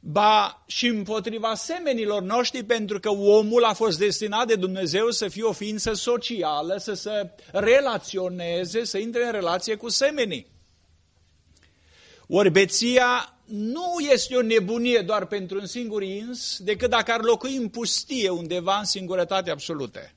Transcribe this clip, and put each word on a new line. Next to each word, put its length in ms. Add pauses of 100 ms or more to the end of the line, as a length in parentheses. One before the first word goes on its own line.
Ba, 600
și 200
împotriva 680
semenilor 640
noștri, 420
pentru 360
că 100
omul 540
a 100
fost 240
destinat 500
de 80
Dumnezeu 560
să 160
fie 160
o 80
ființă 420
socială, 840
să 160
se 380 (200)
relaționeze, 1300
să 140
intre 280
în 60
relație 440
cu 140
semenii. 580 (1800)
Ori 240
beția 960
nu 540 (120)
este 240
o 60
nebunie 580
doar 260
pentru 340
un 60
singur 380
ins, 560
decât 300
dacă 220
ar 100
locui 340
în 140
pustie 600
undeva 480
în 80
singurătate 680
absolută. 640